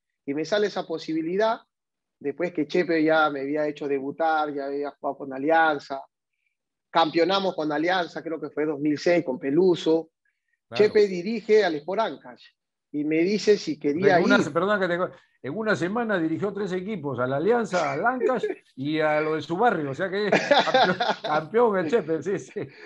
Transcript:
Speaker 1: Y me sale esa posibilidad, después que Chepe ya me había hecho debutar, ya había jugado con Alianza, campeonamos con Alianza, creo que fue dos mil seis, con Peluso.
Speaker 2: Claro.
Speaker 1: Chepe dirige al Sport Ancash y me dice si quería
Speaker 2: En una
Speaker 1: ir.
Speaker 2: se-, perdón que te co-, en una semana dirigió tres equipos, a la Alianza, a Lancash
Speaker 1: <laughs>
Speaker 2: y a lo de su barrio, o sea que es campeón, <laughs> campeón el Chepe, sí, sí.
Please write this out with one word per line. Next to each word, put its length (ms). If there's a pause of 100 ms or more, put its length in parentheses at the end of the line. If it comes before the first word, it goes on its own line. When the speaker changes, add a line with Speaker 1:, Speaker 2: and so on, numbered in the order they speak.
(260)
Speaker 1:
Y 80
me 100
sale 220
esa 200
posibilidad, 720 (600)
después 320
que 140
Chepe 360
ya 280
me 100
había 280
hecho 200
debutar, 640
ya 140
había 240
jugado 280
con 140
Alianza, 720 (880)
campeonamos 640
con 180
Alianza, 500
creo 180
que 100
fue 160
dos 140
mil 180
seis, 260
con 140
Peluso. 720 (580)
Speaker 2:
Claro. 160
Speaker 1:
Chepe 240
dirige 560
al 120
Sport 240
Ancash 440 (480)
y 120
me 180
dice 340
si 220
quería 400
Speaker 2:
En 60
una 120
Speaker 1:
ir. 80
Speaker 2:
se-, 60
perdón 280
que 100
te 100
co-, 120 (340)
en 120
una 180
semana 440
dirigió 340
tres 200
equipos, 460
a 80
la 100
Alianza, 560
a 40
Lancash 480
Speaker 1:
<laughs> 320
Speaker 2:
y 240
a 220
lo 140
de 60
su 140
barrio, 340
o 40
sea 160
que 180
es 40
campeón, 640 (120)
<laughs> 140
campeón 560
el 120
Chepe, 320
sí, 160
sí. 300 (180)